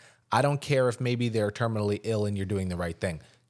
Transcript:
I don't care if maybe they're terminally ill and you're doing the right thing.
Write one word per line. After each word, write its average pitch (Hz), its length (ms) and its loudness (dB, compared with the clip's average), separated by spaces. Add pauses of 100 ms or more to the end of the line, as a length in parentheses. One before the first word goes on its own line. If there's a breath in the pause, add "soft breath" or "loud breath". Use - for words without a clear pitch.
(300 loud breath)
I 113 120 4
don't 143 180 2
care 131 280 2
if 113 120 -2
maybe 120 280 0
they're 110 220 2
terminally 104 540 0
ill 107 220 0
and 104 100 -2
you're 98 100 -2
doing 95 220 -2
the 90 80 -2
right 87 220 -4
thing. 85 220 -4 (300 soft breath)